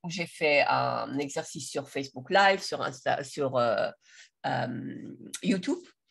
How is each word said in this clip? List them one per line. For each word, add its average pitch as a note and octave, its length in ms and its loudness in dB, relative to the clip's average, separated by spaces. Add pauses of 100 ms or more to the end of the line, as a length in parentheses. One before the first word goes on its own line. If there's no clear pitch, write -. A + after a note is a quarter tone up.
j'ai E3+ 180 -4
fait D3 420 4
un B2+ 500 0
exercice C#3+ 520 -6
sur C#3 180 -6
Facebook C3+ 400 -8
Live, G3 320 6
sur D3 220 -4
Insta, - 400 -2
sur, C3 340 -2
euh, A#2 320 4 (580)
euh, - 680 -4 (280)
YouTube, F#3+ 340 0 (320)